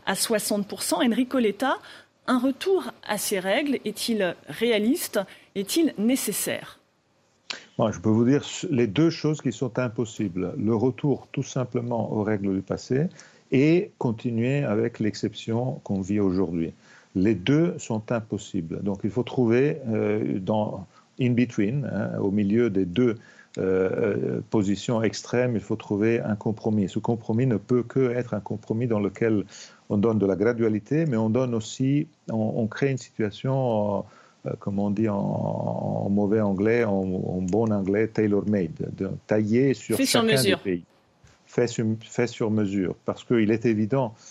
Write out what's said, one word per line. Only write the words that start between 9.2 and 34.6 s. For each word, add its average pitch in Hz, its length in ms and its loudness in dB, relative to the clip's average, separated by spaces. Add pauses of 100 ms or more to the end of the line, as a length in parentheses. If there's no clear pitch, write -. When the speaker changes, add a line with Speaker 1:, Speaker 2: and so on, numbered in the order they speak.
Speaker 2:
qui 123 120 -2
sont 131 260 -4
impossibles. 107 760 -4
Le 107 180 2
retour 127 560 0
tout 135 120 -4
simplement 120 680 -4
aux 110 120 0
règles 98 320 0
du 95 60 -2
passé 139 460 -2 (460)
et 160 440 4
continuer 123 680 0
avec 113 380 0
l'exception 113 840 -4
qu'on 98 160 -2
vit 101 220 0
aujourd'hui. 87 500 0 (440)
Les 101 200 4
deux 151 440 2
sont 110 300 -6
impossibles. 104 720 -6
Donc 98 220 -4
il 107 60 0
faut 123 140 -2
trouver, 127 560 2 (100)
euh, 107 500 0
dans, 107 480 -4 (320)
in 123 120 2
between, 120 600 0
hein, 113 280 -4
au 101 120 0
milieu 104 380 2
des 95 160 0
deux, 110 320 2 (400)
euh, 95 320 2 (480)
euh, 113 120 -4
positions 110 540 0
extrêmes, 120 520 0
il 95 60 -2
faut 110 140 -6
trouver 110 460 0
un 107 160 -2
compromis. 107 500 0
Ce - 120 -4
compromis 113 460 0
ne 117 120 2
peut 123 260 0
que 123 280 0
être 120 220 -4
un 101 60 -2
compromis 110 480 -4
dans 107 140 0
lequel 101 420 0 (460)
on 110 80 2
donne 110 200 4
de 98 80 4
la 95 120 2
gradualité, 113 680 2
mais 123 120 0
on 110 120 2
donne 123 240 0
aussi, 135 540 0 (220)
on, 110 260 -2
on 113 120 0
crée 139 240 -2
une 131 60 -4
situation, 110 1080 -2 (400)
euh, - 140 -6
comme 101 200 -4